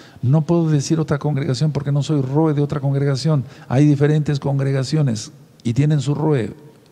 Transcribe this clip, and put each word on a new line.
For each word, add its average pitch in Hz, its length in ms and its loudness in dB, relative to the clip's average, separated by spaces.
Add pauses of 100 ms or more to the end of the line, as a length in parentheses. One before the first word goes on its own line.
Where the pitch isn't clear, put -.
(220)
No 143 200 2
puedo 165 280 0
decir 156 300 0
otra 151 180 -2
congregación 139 540 -2
porque 139 200 -4
no 143 120 0
soy 147 180 0
roe 147 320 2
de 143 80 0
otra 143 180 -2
congregación. 139 640 0 (240)
Hay 135 180 4
diferentes 147 540 2
congregaciones 139 920 -2 (320)
y 120 100 -2
tienen 147 280 2
su 143 140 -2
roe, 151 380 0 (380)